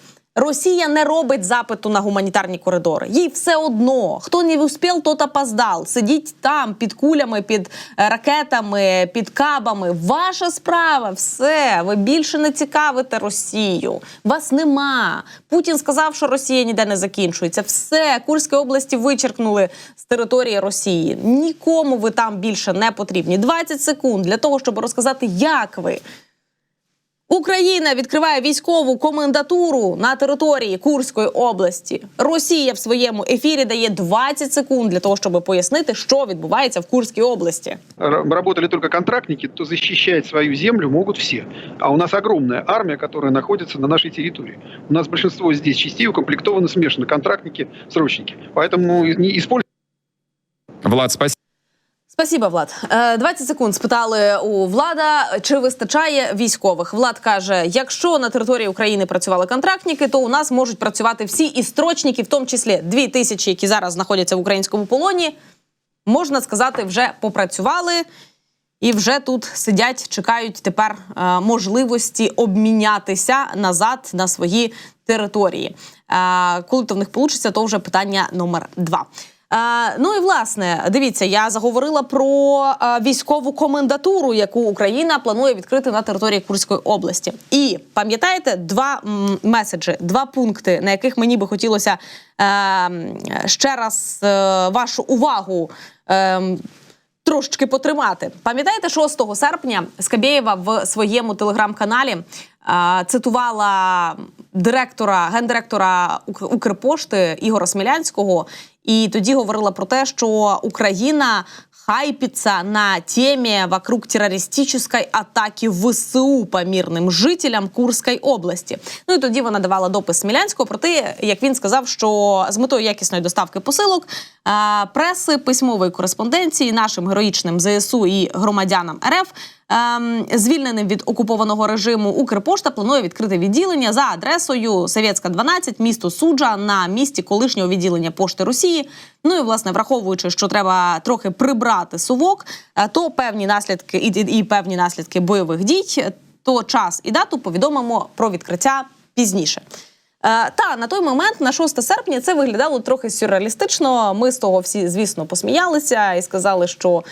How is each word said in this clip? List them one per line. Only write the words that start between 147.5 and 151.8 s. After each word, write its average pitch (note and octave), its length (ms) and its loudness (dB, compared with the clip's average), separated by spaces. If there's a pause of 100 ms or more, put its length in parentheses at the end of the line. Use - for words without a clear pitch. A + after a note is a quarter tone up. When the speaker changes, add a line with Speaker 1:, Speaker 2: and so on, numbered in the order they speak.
Speaker 1:
про A3 160 0
відкриття G3 540 -2 (300)
пізніше. G3 460 0 (640)
Е, A3+ 320 2
та, F4+ 220 0
на A#3 80 -4
той F#4+ 140 -2
момент, F4 400 0
на B3+ 120 2
шосте D4+ 300 -2